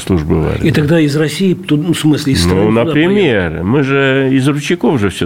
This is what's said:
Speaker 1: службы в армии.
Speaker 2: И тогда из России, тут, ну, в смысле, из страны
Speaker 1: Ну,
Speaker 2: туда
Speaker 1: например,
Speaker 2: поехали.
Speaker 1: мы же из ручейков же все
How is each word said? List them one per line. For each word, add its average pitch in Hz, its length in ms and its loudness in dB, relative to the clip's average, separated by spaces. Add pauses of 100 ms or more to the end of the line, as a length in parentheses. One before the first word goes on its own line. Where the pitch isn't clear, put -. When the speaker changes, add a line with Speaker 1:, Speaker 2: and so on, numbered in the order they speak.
Speaker 1:
службы 82 360 0
в 76 80 0
армии. - 180 -2
Speaker 2:
И - 40 0
тогда 160 280 0
из 147 160 0
России, 160 380 0
тут, 151 340 -2
ну, 160 60 0
в 151 60 -4
смысле, 139 340 0
из 87 100 0
страны 90 200 2
Speaker 1:
Ну, 107 80 2
Speaker 2:
туда 117 120 2
Speaker 1:
например, 156 680 0
Speaker 2:
поехали. 80 100 -6
Speaker 1:
мы 123 220 0
же 135 500 0
из 131 120 2
ручейков 151 540 0
же 101 100 0
все 90 160 -6